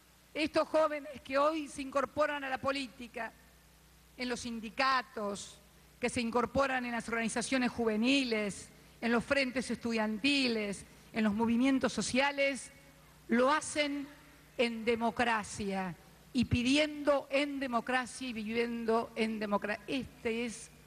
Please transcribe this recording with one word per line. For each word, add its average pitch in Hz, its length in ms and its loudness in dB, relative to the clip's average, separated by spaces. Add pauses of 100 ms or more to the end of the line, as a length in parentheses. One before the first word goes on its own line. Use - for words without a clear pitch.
(320)
estos 294 340 2
jóvenes 302 540 0
que 269 160 -4
hoy 294 320 2
se 285 140 -10
incorporan 277 600 0
a 269 60 -6
la 262 80 -2
política, 247 760 -6 (840)
en 247 140 -4
los 233 100 -4
sindicatos, 226 1200 -2 (400)
que 240 80 0
se 247 140 -2
incorporan 247 640 0
en 240 60 -6
las 233 140 -4
organizaciones 233 640 0
juveniles, 226 1000 0 (320)
en 233 100 2
los 240 100 4
frentes 262 480 0
estudiantiles, 220 1160 0 (260)
en 226 120 0
los 208 100 4
movimientos 240 580 4
sociales, 277 800 0 (560)
lo 254 240 6
hacen 294 560 -2 (480)
en 226 300 0
democracia 220 1080 0 (380)
y 233 140 2
pidiendo 285 840 2
en 277 300 0
democracia 247 680 -2
y 247 60 -6
viviendo 226 840 0
en 220 220 0
democracia. 208 480 -2
Este 240 600 -4
es - 240 -12 (160)